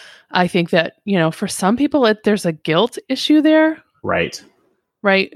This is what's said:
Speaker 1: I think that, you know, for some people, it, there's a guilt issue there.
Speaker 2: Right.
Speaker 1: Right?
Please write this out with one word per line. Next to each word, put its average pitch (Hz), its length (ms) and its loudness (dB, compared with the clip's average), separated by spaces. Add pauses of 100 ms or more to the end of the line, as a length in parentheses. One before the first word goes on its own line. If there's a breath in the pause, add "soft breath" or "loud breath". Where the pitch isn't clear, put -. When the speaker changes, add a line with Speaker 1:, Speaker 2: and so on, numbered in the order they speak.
(300 loud breath)
Speaker 1:
I 180 180 0
think 170 240 -2
that, 170 340 0
you 196 120 0
know, 165 140 2
for 202 160 -8
some 196 280 -2
people, 285 300 0
it, 214 180 0
there's 208 220 0
a 170 60 0
guilt 165 480 -2 (100)
issue 302 320 2
there. 311 400 2 (220)
Speaker 2:
Right. - 400 -4 (580)
Speaker 1:
Right? 190 340 0